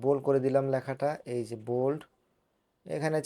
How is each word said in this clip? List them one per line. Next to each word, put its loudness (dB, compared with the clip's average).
বোল্ড 4
করে 4
দিলাম 4
লেখাটা, -2
এই -2
যে -8
বোল্ড। 0
এখানে 0